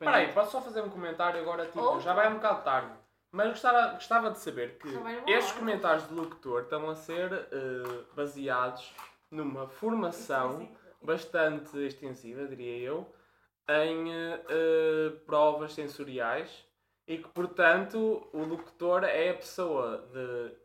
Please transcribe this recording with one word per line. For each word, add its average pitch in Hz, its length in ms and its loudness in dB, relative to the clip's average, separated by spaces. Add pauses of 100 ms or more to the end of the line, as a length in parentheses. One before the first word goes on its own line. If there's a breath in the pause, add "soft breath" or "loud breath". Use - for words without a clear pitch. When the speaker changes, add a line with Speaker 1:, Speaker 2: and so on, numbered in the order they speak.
(240)
Speaker 1:
independente - 100 -2
Speaker 2:
posso 208 160 4
só 262 100 -4
fazer 220 220 -6
um 196 80 -4
comentário 175 500 -2
agora? 165 240 -2
Tipo, 170 160 -6
Speaker 3:
Ou 254 200 2
Speaker 2:
já 170 120 2
vai 208 180 6
um 214 40 -2
bocado 214 280 0
tarde, 131 300 0 (400)
mas 202 160 2
gostava, 240 460 4
gostava 226 380 2
de - 60 -10
saber 120 380 -6
que 147 160 -12
Speaker 3:
Já 120 80 -6
vai - 160 -8
uma - 140 0
Speaker 2:
estes 240 220 4
Speaker 3:
hora. 240 80 -6
Speaker 2:
comentários 185 460 2
de 160 80 -14
locutor 139 500 -4
estão 156 260 -4
a 156 60 -4
ser, 180 360 -4
eh, 127 720 -6 (120)
baseados 139 800 -4 (380)
numa 135 380 -6
formação 156 920 -2
Speaker 3:
Sim, - 80 -10
sim. - 100 -20 (260 loud breath)
Speaker 2:
bastante 156 840 0
extensiva, 131 600 -10
diria 123 300 -10
eu, 139 340 -6 (560 soft breath)
em, 160 480 2
eh, 165 260 -6 (100)
eh, 160 600 4 (140)
provas 151 480 2
sensoriais 135 920 -6 (400)
e 165 100 -6
que, - 140 -10
portanto, 185 1040 4
o 156 100 -2
locutor 170 600 0
é 175 260 2
a 175 40 0
pessoa 139 800 -4
de 123 400 -6 (120)